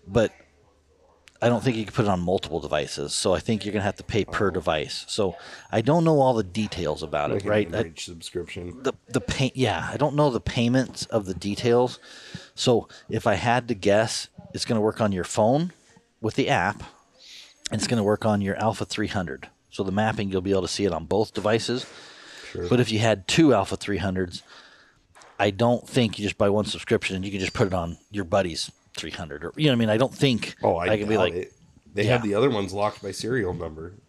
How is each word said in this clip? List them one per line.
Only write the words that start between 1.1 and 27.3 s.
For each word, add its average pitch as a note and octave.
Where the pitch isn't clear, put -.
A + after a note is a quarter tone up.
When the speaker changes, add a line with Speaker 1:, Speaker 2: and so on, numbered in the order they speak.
Speaker 1:
I A#2
don't A#2
think A#2
you G#2+
can F#2
put A2+
it G#2
on F#2
multiple E2+
devices. D2
So G2
I E2
think G#2+
you're G#2
gonna G2
have G2
to -
pay G2+
per G2
Speaker 2:
Oh. F2+
Speaker 1:
device. D#2+
So G2
I G#2+
don't D3+
know D#3+
all C3
the A2
details F2+
about D2
Speaker 2:
Like G2
Speaker 1:
it, G2
Speaker 2:
an G2+
Speaker 1:
right? G#2
I A2
Speaker 2:
inReach D#2+
subscription. F2
Speaker 1:
the, C3
the B2+
pay-, -
yeah, G2+
I -
don't C#3+
know D3
the A2
payments B2
of G#2
the F#2+
details. A#2
So A#2
if G#2+
I G#2+
had A#2
to B2
guess, G2+
it's -
gonna A2+
work G#2+
on G#2
your F2
phone C3+
with A2
the B2
app, G2+
and A2
it's G2+
gonna A#2
work G#2
on G#2
your G2
Alpha G#2+
three G#2
hundred. D#2
So -
the F#2+
mapping, G#2+
you'll F#2+
be G2
able F#2+
to E2
see -
it F#2+
on D#2+
both G2+
devices. A2+
Speaker 2:
Sure. F2
Speaker 1:
But B2
if A2
you G#2+
had G#2+
two D#3
Alpha G2
three G2+
hundreds, F#2
I G2+
don't A#2+
think A2+
you G#2
just F#2+
buy G2+
one G2+
subscription G2+
and F#2
you G2